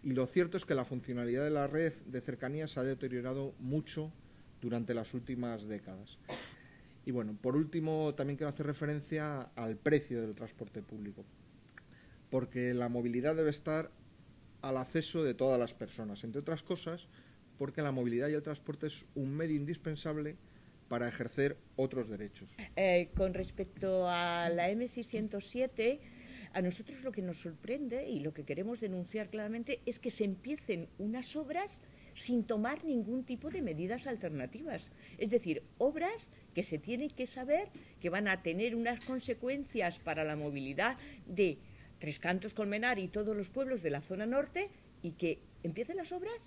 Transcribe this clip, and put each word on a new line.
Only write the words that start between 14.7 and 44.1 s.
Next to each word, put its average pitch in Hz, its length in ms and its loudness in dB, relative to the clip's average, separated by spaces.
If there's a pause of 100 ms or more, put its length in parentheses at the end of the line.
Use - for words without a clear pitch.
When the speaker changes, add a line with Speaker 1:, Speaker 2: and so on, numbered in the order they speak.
Speaker 1:
acceso 156 480 2
de 127 100 4
todas 131 240 6
las 117 160 2
personas, 107 480 -8
entre 117 200 -4
otras 156 200 -2
cosas, 170 460 -4 (500)
porque 143 240 -2
la 143 80 2
movilidad 123 380 2
y 151 60 2
el 151 100 2
transporte 151 420 -6
es - 180 -6 (120)
un 135 180 0
medio 156 220 2
indispensable 151 800 -2 (500)
para 120 220 0
ejercer 139 480 2 (180)
otros 131 340 2
derechos. 104 400 -8 (280)
Speaker 2:
Eh, 180 400 6
con 190 180 4
respecto 185 760 0
a 175 400 2
la 175 220 4
M 233 160 0
seiscientos 214 640 -4
siete, 254 500 2 (540)
a 190 100 2
nosotros 208 400 -2
lo 262 80 -2
que 202 120 -4
nos 180 180 -4
sorprende 240 680 -4
y 139 120 0
lo 151 120 0
que 147 120 -8
queremos 190 340 -2
denunciar 196 500 -2
claramente 220 580 -4
es 240 120 -4
que 240 120 -2
se - 120 0
empiecen 196 640 -2 (120)
unas 226 360 -4
obras 311 460 -2 (340)
sin 240 300 2
tomar 240 400 0
ningún 247 400 2
tipo 262 240 -6
de 349 140 -2
medidas 190 440 -2
alternativas. 208 840 -4 (260)
Es 208 140 0
decir, 175 320 4 (160)
obras 330 520 2 (220)
que - 100 0
se - 140 -2
tiene 247 320 -2
que 254 180 -4
saber 302 440 2 (300)
que 175 100 0
van 202 180 2
a 190 140 4
tener 214 340 2
unas 233 240 0
consecuencias 254 960 -2
para 156 240 0
la 151 140 0
movilidad 147 600 0 (280)
de 180 300 4 (420)
Tres 151 200 -4
Cantos, 185 340 0
Colmenar 214 460 2
y 185 100 -2
todos 214 260 0
los 196 140 -2
pueblos 262 340 0
de 160 60 2
la 143 140 2
zona 190 240 -4